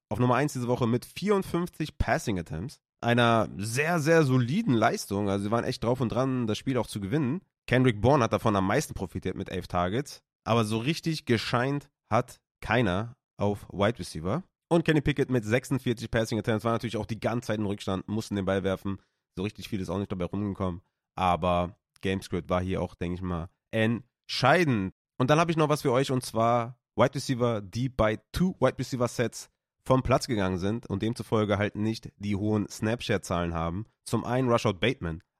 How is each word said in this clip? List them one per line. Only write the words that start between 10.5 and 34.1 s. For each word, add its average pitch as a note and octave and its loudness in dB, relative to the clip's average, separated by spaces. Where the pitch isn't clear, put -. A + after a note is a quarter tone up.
so A2 0
richtig D#3 -4
gescheint B2+ 0
hat A#2+ -2
keiner A2 0
auf G2+ -2
Wide G2+ 0
Receiver. F2+ -6
Und E3+ 4
Kenny D#3 4
Pickett C#3 0
mit B2+ 0
sechsundvierzig A#2+ 0
Passing A2+ 0
Attempts. G#2+ 0
War A#2 0
natürlich A2+ -2
auch A2 -4
die A2 -8
ganze A#2+ -2
Zeit G#2+ -2
im G#2+ -2
Rückstand, G2 -4
mussten G#2 -4
den F#2+ -2
Ball F#2+ 0
werfen. F#2+ -4
So F#2 -4
richtig G2+ -8
viel G#2 -4
ist F2 -6
auch F#2 -2
nicht G2+ -4
dabei F2+ -4
rumgekommen. F#2+ -4
Aber F2 0
Gamescript F#2+ -4
war F2+ 2
hier F#2 -2
auch, F2 -6
denke F2+ -6
ich F#2 -10
mal, F2+ -4
entscheidend. A#2 0
Und C3 2
dann D3+ 6
habe E3+ 2
ich D#3+ 0
noch D3+ 4
was D3 0
für C3+ 2
euch, C3+ 2
und B2+ 0
zwar A#2 0
Wide A#2+ 4
Receiver, A#2+ 0
die A2+ -4
bei A2 2
Two F3+ 0
Wide B2+ 2
Receiver B2 -2
Sets - -4
vom C3 4
Platz - 2
gegangen F#2+ 0
sind G2+ -2
und F#2+ -4
demzufolge G#2+ 0
halt G#2 -2
nicht A2 -4
die G2+ -4
hohen G#2+ 0
Snapshare-Zahlen F#2+ -2
haben. E2+ -4
Zum - -2